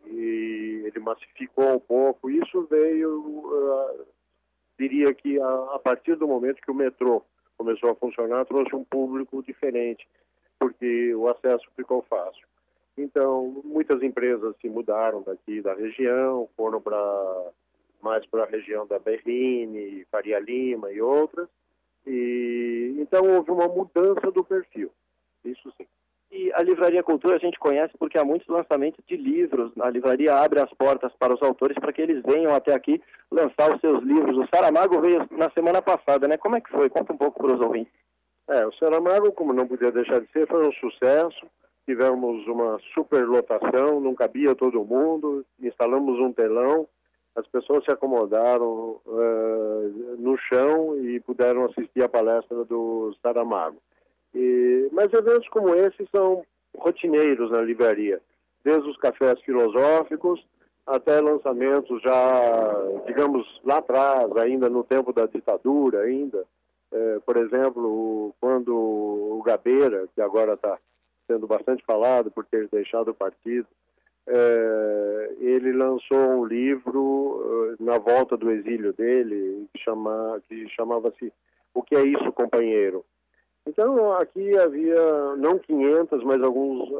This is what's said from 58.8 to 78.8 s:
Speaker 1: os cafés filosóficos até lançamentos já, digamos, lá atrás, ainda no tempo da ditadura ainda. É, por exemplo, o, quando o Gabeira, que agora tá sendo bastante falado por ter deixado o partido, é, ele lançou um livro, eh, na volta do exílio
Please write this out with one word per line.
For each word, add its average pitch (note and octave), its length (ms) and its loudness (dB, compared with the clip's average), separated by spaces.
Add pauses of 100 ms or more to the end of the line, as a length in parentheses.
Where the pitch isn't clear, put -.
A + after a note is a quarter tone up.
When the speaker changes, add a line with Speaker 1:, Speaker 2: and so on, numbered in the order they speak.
Speaker 1:
os C#3+ 80 -8
cafés B2 460 0
filosóficos D3+ 1040 0 (400)
até C3+ 340 2
lançamentos C3+ 840 0
já, B2 720 4 (320)
digamos, C3 580 -2
lá C#3+ 140 2
atrás, C3 580 2
ainda B2 320 2
no A#2+ 140 0
tempo C3 280 0
da A2+ 140 2
ditadura A#2+ 760 0
ainda. B2+ 440 -4 (460)
É, A2+ 340 -2
por A#2+ 120 0
exemplo, A#2+ 500 0
o, A2 520 -4
quando B2+ 320 0
o G#2+ 720 -2
Gabeira, A#2 680 2
que A2+ 80 -2
agora G#2+ 340 2
tá G2 220 -4 (480)
sendo A2 220 -2
bastante B2 360 -2
falado A#2 460 2
por G#2+ 160 -10
ter G#2+ 220 -4
deixado G#2+ 420 -4
o A2 60 -4
partido, A2+ 500 -6 (600)
é, A2 1120 0
ele B2+ 340 0
lançou C3 460 0
um C3 260 2
livro, B2+ 1300 -2
eh, A2+ 40 -10
na A#2+ 140 2
volta A#2+ 400 2
do A2+ 140 -2
exílio G#2+ 420 -4